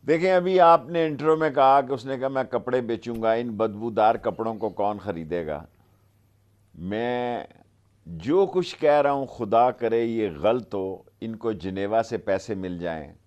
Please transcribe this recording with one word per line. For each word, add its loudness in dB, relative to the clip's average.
देखें, 2
अभी 2
आपने 6
इंट्रो 0
में 0
कहा 6
कि -4
उसने -6
कहा, -4
"मैं -2
कपड़े -2
बेचूंगा, -2
इन -2
बदबूदार 0
कपड़ों -4
को -4
कौन -4
ख़रीदेगा?" -8
मैं -4
जो 0
कुछ -4
कह 4
रहा 2
हूँ, -4
खुदा 2
करे 0
ये -2
गलत 0
हो, -6
इनको -6
जिनेवा -2
से -6
पैसे -4
मिल -8
जाएं -8